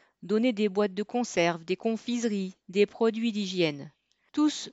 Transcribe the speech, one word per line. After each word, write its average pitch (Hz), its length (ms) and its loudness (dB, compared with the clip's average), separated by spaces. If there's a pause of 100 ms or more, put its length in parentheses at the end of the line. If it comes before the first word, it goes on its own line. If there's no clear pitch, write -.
(240)
donner 220 280 2
des 208 160 2
boîtes 196 260 0
de 208 100 -4
conserve, 170 600 0
des 180 120 -2
confiseries, 226 800 -2 (120)
des 196 180 4
produits 226 440 0
d'hygiène. 180 640 -2 (400)
Tous 302 400 0